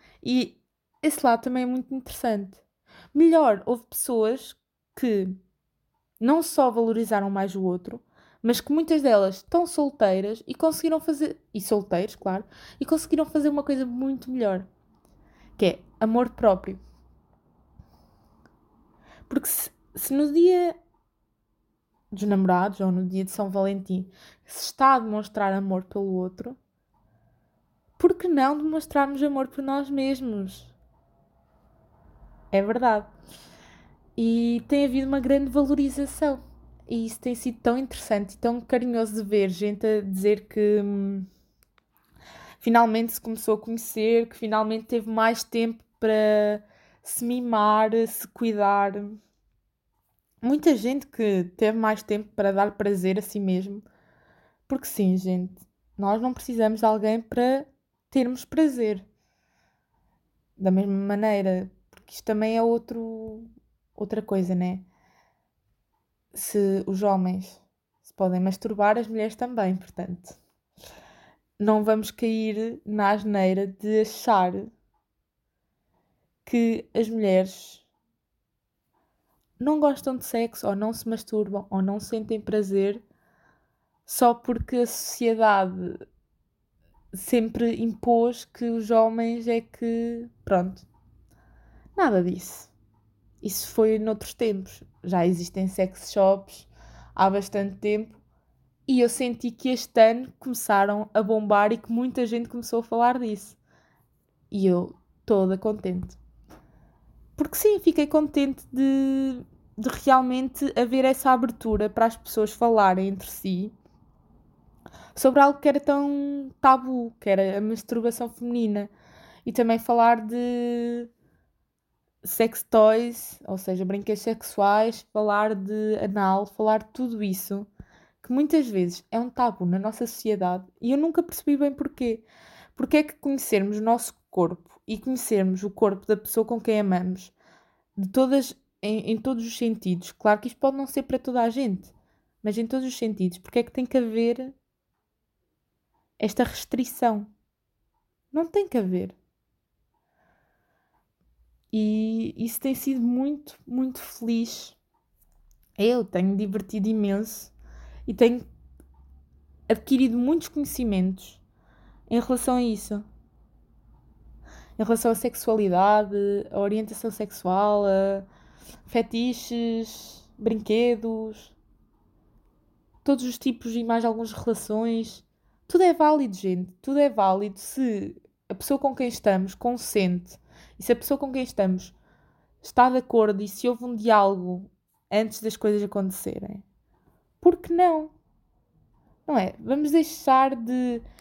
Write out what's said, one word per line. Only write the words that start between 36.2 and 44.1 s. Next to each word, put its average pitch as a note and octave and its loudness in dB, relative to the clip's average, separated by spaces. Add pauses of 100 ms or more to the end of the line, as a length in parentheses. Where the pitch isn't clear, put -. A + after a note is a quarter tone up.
E A3+ -4
isso - -12
tem B3 -4
sido A#3+ -6
tão A#3+ 2
interessante G#3+ -4
e - -20
tão A#3+ -2
carinhoso A#3 -2
de A3 -4
ver G3+ 2
gente G3+ -4
a G#3+ 2
dizer G3 -2
que, G#3 2
hum, G3 -4 (1300)
finalmente A3+ 4
se - -10
começou A3 -2
a G#3+ -4
conhecer, A3+ -2